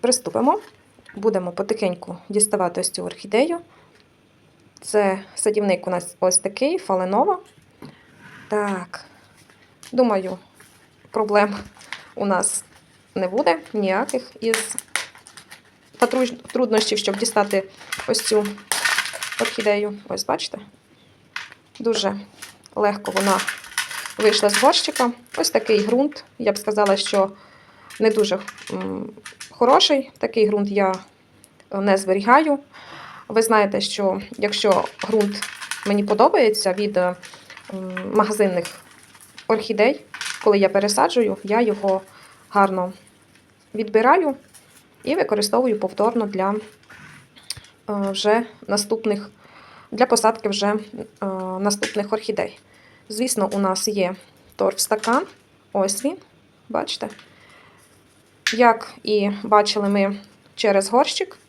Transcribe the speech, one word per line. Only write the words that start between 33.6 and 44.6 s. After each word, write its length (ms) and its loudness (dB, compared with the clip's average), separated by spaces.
що 400 -2
якщо 480 2
ґрунт 420 0
мені 180 0
подобається 680 2
від, 240 -2
м, 180 0
магазинних 520 0
орхідей, 580 0
коли 140 6
я 120 4
пересаджую, 760 2
я 180 2
його 400 0
гарно 440 2
відбираю 600 4